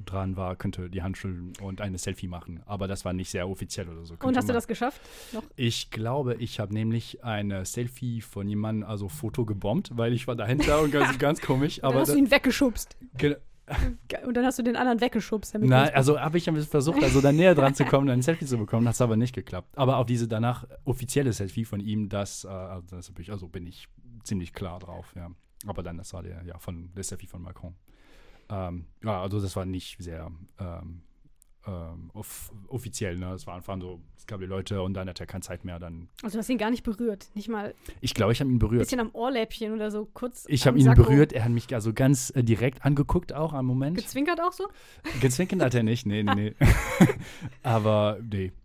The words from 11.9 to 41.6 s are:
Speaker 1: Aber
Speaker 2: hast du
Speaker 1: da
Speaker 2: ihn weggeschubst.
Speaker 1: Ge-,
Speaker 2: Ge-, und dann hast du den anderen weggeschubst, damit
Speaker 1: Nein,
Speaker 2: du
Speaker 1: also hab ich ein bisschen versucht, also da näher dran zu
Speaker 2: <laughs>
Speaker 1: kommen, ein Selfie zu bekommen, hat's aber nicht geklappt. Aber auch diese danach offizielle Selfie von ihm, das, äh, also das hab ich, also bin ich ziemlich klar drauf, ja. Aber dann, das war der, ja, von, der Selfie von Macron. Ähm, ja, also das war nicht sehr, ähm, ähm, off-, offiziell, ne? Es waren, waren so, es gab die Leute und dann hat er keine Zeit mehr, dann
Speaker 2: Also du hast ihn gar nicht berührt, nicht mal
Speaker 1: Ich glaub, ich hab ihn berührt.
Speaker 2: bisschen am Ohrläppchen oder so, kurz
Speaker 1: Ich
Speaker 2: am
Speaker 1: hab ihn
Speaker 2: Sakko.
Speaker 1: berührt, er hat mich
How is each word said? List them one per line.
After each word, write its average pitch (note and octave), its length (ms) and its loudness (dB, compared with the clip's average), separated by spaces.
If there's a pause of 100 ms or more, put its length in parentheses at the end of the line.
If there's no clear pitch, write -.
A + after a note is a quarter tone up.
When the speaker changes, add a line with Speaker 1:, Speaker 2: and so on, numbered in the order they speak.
Speaker 1:
Aber C3 100 4
Speaker 2:
hast - 80 2
du - 40 4
Speaker 1:
da D4 60 6
Speaker 2:
ihn C4+ 120 6
weggeschubst. C4 640 2 (220)
Speaker 1:
Ge-, D3 200 2 (680)
Speaker 2:
Ge-, - 180 -8
und B3 100 -2
dann B3 100 2
hast B3+ 140 0
du B3 40 -2
den A#3+ 140 0
anderen A#3+ 240 2
weggeschubst, A3 520 -2
damit G#3+ 160 4
Speaker 1:
Nein, C3 200 8
Speaker 2:
du - 60 -4
Speaker 1:
also C#3 240 6
hab D3+ 160 -2
ich F3 120 2
ein E3+ 80 2
bisschen D3+ 140 0
versucht, D3+ 340 4
also C3+ 180 6
da C#3 100 8
näher F3 220 8
dran C#3 220 6
zu - 100 2
Speaker 2:
<laughs> - 0 -
Speaker 1:
kommen, C#3 240 4
ein B2 120 4
Selfie E3 240 0
zu B2+ 120 -2
bekommen, A2+ 300 2
hat's A2+ 140 0
aber A2+ 160 4
nicht B2 180 2
geklappt. - 420 -10
Aber C3 200 4
auch B2 80 2
diese A#2 220 0
danach A#2 380 -2 (200)
offizielle B2+ 480 0
Selfie G2+ 320 -4
von G#2 160 -6
ihm, G#2+ 280 -2
das, G2+ 360 -6
äh, - 20 -16
also F#2 480 -12
das F2+ 140 -16
hab F2+ 100 -16
ich, F2 120 -14
also F#2 180 -10
bin F2 180 -10
ich - 200 -18 (360)
ziemlich F2+ 300 -6
klar F2+ 260 -10
drauf, F2 360 -16
ja. F2 140 -12 (360)
Aber F#2+ 180 -8
dann, E2+ 140 -10
das F2 160 -14
war F2+ 100 -12
der, F2 220 -14
ja, F2 140 -14
von, F2 360 -12
der F#2+ 80 -8
Selfie F#2 240 -10
von F2+ 140 -16
Macron. F2 340 -14 (760)
Ähm, F2 360 -6 (180)
ja, G#2 180 -4
also G2+ 200 -4
das F#2+ 140 -6
war F#2+ 100 -4
nicht F#2 340 -8
sehr, E2 320 -12 (280)
ähm, F2 420 -12 (640)
ähm, E2+ 480 -12
off-, - 400 -14 (160)
offiziell, G#2+ 480 -6
ne? F2+ 160 -6
Es F#2 120 -12
waren, F2+ 220 -14
waren F#2+ 140 -6
so, F2+ 180 -12 (160)
es - 100 -20
gab G#2 140 -10
die F#2 60 -8
Leute F#2+ 380 -4
und F#2+ 100 -2
dann F#2 160 -6
hat F2 100 -12
er F2+ 60 -10
keine F#2 160 -10
Zeit - 240 -12
mehr, F2 140 -8
dann E2+ 280 -12 (160)
Speaker 2:
Also G#3 140 -8
du - 20 -4
hast G#3+ 100 -6
ihn B3+ 80 0
gar G#3 140 -2
nicht B3 120 -4
berührt, A3 520 -4
nicht G#3 140 -8
mal G#3+ 240 -6 (260)
Speaker 1:
Ich - 140 -4
glaub, - 180 4
ich B2 80 2
hab C#3 80 0
ihn B2+ 120 4
berührt. A2 240 4
Speaker 2:
bisschen B3 180 -2
am A3 100 -2
Ohrläppchen A3+ 600 -4
oder G#3+ 180 -4
so, G#3+ 220 -6
kurz - 340 -10
Speaker 1:
Ich C3+ 180 2
Speaker 2:
am B2+ 100 6
Speaker 1:
hab - 40 8
ihn C3 60 10
Speaker 2:
Sakko. B2 180 12
Speaker 1:
berührt, C#3+ 300 8
er A#2+ 100 0
hat A#2+ 80 2
mich A#2 240 -2